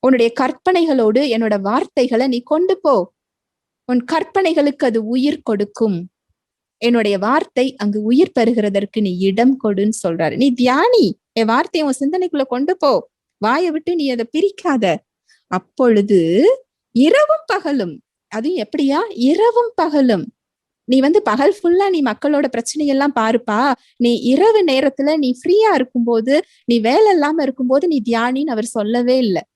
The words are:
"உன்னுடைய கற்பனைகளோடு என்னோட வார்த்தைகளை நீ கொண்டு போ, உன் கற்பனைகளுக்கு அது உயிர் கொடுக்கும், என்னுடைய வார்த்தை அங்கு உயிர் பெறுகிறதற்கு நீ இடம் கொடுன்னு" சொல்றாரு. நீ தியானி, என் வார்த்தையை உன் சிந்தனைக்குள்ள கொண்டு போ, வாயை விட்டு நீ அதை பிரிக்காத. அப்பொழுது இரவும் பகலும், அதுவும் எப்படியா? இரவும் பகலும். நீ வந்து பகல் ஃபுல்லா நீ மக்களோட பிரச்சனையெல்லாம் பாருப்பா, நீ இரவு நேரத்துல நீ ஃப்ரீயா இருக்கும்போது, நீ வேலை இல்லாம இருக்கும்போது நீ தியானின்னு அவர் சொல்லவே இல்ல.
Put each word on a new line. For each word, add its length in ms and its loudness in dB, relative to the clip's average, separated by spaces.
"உன்னுடைய 360 2
கற்பனைகளோடு 880 0
என்னோட 340 -2
வார்த்தைகளை 680 -2
நீ 140 -2
கொண்டு 380 -2
போ, 160 2
உன் 220 0
கற்பனைகளுக்கு 800 0
அது 160 -2
உயிர் 380 -2
கொடுக்கும், 560 -4
என்னுடைய 360 0
வார்த்தை 580 -2
அங்கு 260 -4
உயிர் 380 0
பெறுகிறதற்கு 600 -2
நீ 160 -2
இடம் 460 0
கொடுன்னு" 340 -2
சொல்றாரு. 280 -2
நீ 180 0
தியானி, 520 2
என் 140 -2
வார்த்தையை 380 -2
உன் 160 -4
சிந்தனைக்குள்ள 460 -2
கொண்டு 320 -4
போ, 140 2
வாயை 300 0
விட்டு 240 -4
நீ 140 -2
அதை 220 -4
பிரிக்காத. 540 -2
அப்பொழுது 720 2
இரவும் 500 2
பகலும், 500 -4
அதுவும் 260 -4
எப்படியா? 420 -2
இரவும் 680 0
பகலும். 500 0
நீ 120 2
வந்து 220 2
பகல் 340 0
ஃபுல்லா 340 0
நீ 120 0
மக்களோட 500 -2
பிரச்சனையெல்லாம் 640 -2
பாருப்பா, 580 0
நீ 140 2
இரவு 420 2
நேரத்துல 540 0
நீ 140 -2
ஃப்ரீயா 420 2
இருக்கும்போது, 640 0
நீ 140 2
வேலை 320 2
இல்லாம 320 0
இருக்கும்போது 440 0
நீ 180 0
தியானின்னு 500 -2
அவர் 100 -4
சொல்லவே 520 -2
இல்ல. 200 0